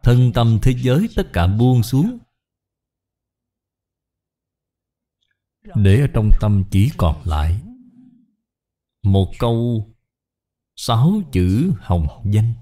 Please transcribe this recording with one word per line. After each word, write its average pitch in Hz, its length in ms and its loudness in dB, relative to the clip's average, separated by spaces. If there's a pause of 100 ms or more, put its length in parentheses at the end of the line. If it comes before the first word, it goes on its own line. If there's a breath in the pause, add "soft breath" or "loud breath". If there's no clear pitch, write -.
Thân 123 300 4
tâm 113 280 2
thế 127 160 2
giới 127 380 0
tất 196 180 -4
cả 87 140 0
buông 117 360 2
xuống, 196 340 -2 (3500)
để 101 260 2
ở 143 120 0
trong 107 160 -2 (120)
tâm 101 300 0
chỉ 101 260 2
còn - 280 -2
lại 80 360 -2 (1400)
một 98 360 0
câu 117 500 -2 (840)
sáu 151 460 0 (100)
chữ 101 480 0
hồng 87 540 -4
danh. 113 280 0